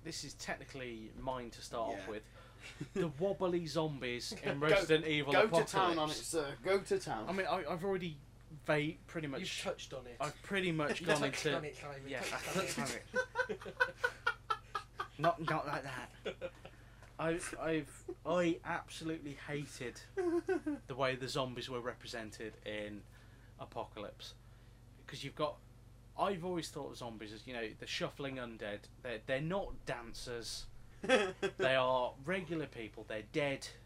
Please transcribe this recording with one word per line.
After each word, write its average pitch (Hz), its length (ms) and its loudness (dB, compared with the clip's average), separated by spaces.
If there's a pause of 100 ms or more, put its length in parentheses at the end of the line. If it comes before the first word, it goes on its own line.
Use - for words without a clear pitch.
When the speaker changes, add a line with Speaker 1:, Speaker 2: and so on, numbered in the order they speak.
Speaker 1:
This 156 200 -6
is 139 120 -10
technically 123 840 -6
mine 123 320 -2
to 120 100 -14
start 117 280 -2
off 98 160 -2
Speaker 2:
Yeah. 110 60 -6
Speaker 1:
with. 107 160 -6
Speaker 2:
<laughs> - 680 -12
Speaker 1:
The 175 140 4 (100)
wobbly 180 480 2
zombies 135 760 0
in 143 160 0
Speaker 2:
Go, 147 80 6
Speaker 1:
Resident 156 400 8
Evil 147 260 4
Speaker 2:
go 180 120 10
Speaker 1:
Apocalypse. 165 260 6
Speaker 2:
to 190 60 4
town 175 200 6
on 151 140 4
it, 143 40 0
sir. 147 300 0 (180)
Go 190 160 6
to 190 200 2
town. 113 280 -2
Speaker 1:
I 170 40 -2
mean, 190 160 2
I, 175 200 2
I've 170 160 -2
already 180 340 0 (500)
va-, 151 300 4 (100)
pretty 160 200 -4
much 135 120 -2
Speaker 3:
You've - 240 -4
touched - 320 -2
on 127 100 -8
it. - 160 -12
Speaker 1:
I've 147 220 -2
pretty 185 280 2
much 156 280 2
Speaker 3:
You've 175 100 -2
Speaker 1:
gone 147 120 8
Speaker 3:
touched 135 260 0
Speaker 1:
into 143 100 4
Speaker 3:
on 151 80 -2
it, 143 100 -6
Simon. 143 220 -10 (100)
Speaker 1:
yeah, 135 120 -4
Speaker 3:
Touched 117 140 -2
Speaker 1:
I've 143 240 -2
Speaker 3:
on 190 60 2
Speaker 1:
touched 175 140 -2
Speaker 3:
it. - 260 -2 (460)
Speaker 1:
on 403 60 -2
it. - 40 -12 (380)
Speaker 3:
<laughs> - 1200 -4
Speaker 1:
Not, 151 320 4
not 143 180 2
like 147 160 -2
that. 127 280 -8 (1080)
I, 165 180 2 (240)
I've, 156 420 0 (220)
I 175 400 6
absolutely 160 720 -4 (100)
hated 135 520 -4 (880)
the 131 80 -4
way 131 200 4
the 127 120 -4
zombies 123 420 0
were 127 100 -2
represented 113 720 -6 (120)
in 104 360 -4 (580)
Apocalypse, - 760 -8 (720)
'cause - 180 -10
you've 139 120 -8
got, 151 220 0 (600)
I've 180 260 2
always 180 260 -2
thought 139 220 -6
of 120 60 -10
zombies 110 360 -8
as, 110 120 -12
you 131 80 -10
know, 117 140 -2 (120)
the 127 60 -10
shuffling 139 520 -2
undead. 110 420 -6 (240)
They're, 117 240 -4
they're 135 140 4
not 175 280 0 (160)
dancers. 120 840 -6
Speaker 2:
<laughs> - 360 -10 (500)
Speaker 1:
They 135 180 8
are 127 380 6 (120)
regular 165 420 0
people. 110 400 -8
They're 110 160 -4 (100)
dead. 143 340 2 (180)